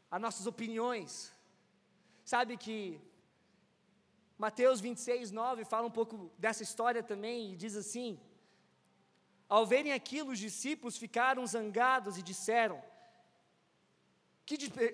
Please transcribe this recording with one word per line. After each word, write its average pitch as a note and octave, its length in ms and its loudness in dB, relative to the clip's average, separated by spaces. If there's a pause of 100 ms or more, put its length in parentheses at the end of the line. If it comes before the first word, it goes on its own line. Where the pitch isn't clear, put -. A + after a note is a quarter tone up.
as F#3 120 -2
nossas G#3 240 -4
opiniões. A3+ 880 -4 (920)
Sabe B3 320 0
que G3+ 460 -6 (1400)
Mateus A#3 420 6
vinte A3+ 180 -4
e - 40 -10
seis, A#3+ 300 -2
nove A3+ 340 -2
fala A#3 220 0
um A3+ 40 -8
pouco A3 460 -2
dessa A3 260 0
história A#3 400 2
também A3 480 -4
e F#3 60 -10
diz G3+ 180 -6
assim, G#3+ 420 -6 (1300)
"Ao G#3+ 160 6
verem C#4 260 4
aquilo, C4+ 400 -4
os G#3+ 80 -4
discípulos A#3+ 560 -6
ficaram B3 500 0
zangados G#3+ 720 2
e F#3+ 60 -8
disseram: G3 580 2 (1600)
'Que D4 120 -2
despe-, A#3 360 0